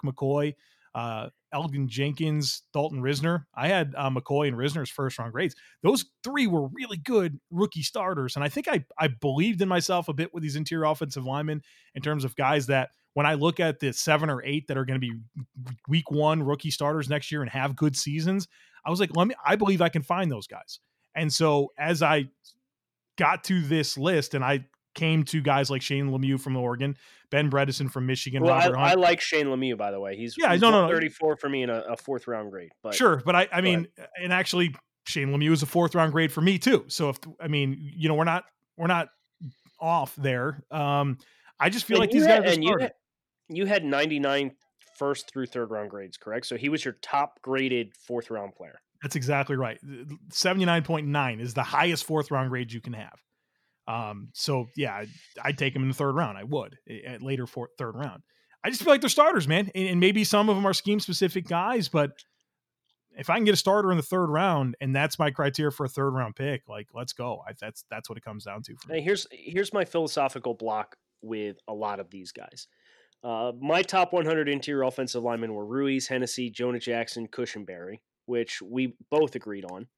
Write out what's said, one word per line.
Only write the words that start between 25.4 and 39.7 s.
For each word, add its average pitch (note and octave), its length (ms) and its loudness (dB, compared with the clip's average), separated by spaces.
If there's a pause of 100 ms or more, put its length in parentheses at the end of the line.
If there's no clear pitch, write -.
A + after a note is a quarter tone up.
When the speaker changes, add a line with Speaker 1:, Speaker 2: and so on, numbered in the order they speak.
Speaker 1:
guys C#3 300 2
like C3 100 -2
Shane C#3 280 -2
Lemieux C3+ 300 0
from C3+ 160 -4
Oregon, B2+ 420 -2 (340)
Ben D3 180 2
Bredeson C3+ 400 2
from B2+ 160 -4
Michigan, C3 380 -2
Speaker 2:
Well, E3+ 100 6
I, E3 60 6
Speaker 1:
Robert E3+ 180 4
Hunt. D3 140 4
Speaker 2:
I - 40 6
like F3 260 6
Shane D3+ 260 2
Lemieux, C3 300 0
by G#2 140 -2
the G2 80 -4
way. G2 160 -6
He's, A2+ 220 -8
Speaker 1:
Yeah, G#3 140 4
Speaker 2:
he's F3+ 100 6
Speaker 1:
no, A3+ 80 10
no, G#3 120 8
no. - 60 6
Speaker 2:
one E3+ 60 2
thirty-four D#3+ 440 0
for D3 100 -4
me C3+ 160 0
in A#2+ 60 0
a, A2+ 100 0
a A2+ 180 -6
fourth C3 300 -6
round G#2+ 240 -6
grade. F2 200 -14 (120)
But G#2+ 120 -4
Speaker 1:
Sure, F3 300 4
but F3 100 4
I, F#3+ 160 6
I F3+ 100 2
Speaker 2:
go - 0 -
Speaker 1:
mean, F3 260 2 (100)
Speaker 2:
ahead. - 120 -18 (120)
Speaker 1:
and F3+ 120 -2
actually, F3+ 420 2 (300)
Shane C#3 240 -2
Lemieux D3 240 4
is D3+ 100 4
a - 20 0
fourth E3+ 300 2
round D#3+ 160 4
grade D#3+ 200 2
for D#3 100 -2
me F#3 180 6
too. B3+ 300 4
So D3+ 200 -2
if, C3 100 -6 (200)
I E3 80 -8
mean, C#3 320 0
you D#3 300 -2
know, D#3 60 4
we're D#3 100 2
not, E3+ 180 0 (340)
we're E3 100 -2
not E3+ 220 2 (720)